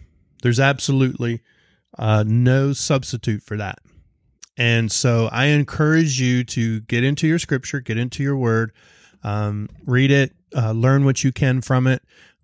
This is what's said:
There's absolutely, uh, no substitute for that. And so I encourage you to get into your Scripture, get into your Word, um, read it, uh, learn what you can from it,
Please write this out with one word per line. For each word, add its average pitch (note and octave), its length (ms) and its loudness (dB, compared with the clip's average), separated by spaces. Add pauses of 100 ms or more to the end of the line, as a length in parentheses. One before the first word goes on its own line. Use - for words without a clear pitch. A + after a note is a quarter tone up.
(440)
There's B2 160 2
absolutely, C3+ 800 0 (560)
uh, G#2+ 300 2
no B2+ 460 2
substitute B2+ 680 -4
for - 140 -10
that. G2+ 240 -8 (800)
And A#2 340 2
so A#2 400 0
I B2 140 -2
encourage D3+ 720 2
you B2 240 0
to A2+ 380 -4
get A#2+ 240 -2
into C#3+ 200 -2
your D#3+ 140 2
Scripture, C#3 400 -6
get A#2 180 -6
into B2 240 -6
your C#3 140 -2
Word, A2+ 380 0 (500)
um, G#2 440 -4 (180)
read C3 240 2
it, C#3 240 2 (220)
uh, A2 160 0
learn C3 320 2
what C3+ 200 0
you C3 80 2
can B2+ 300 0
from B2+ 240 0
it, C3 160 0 (420)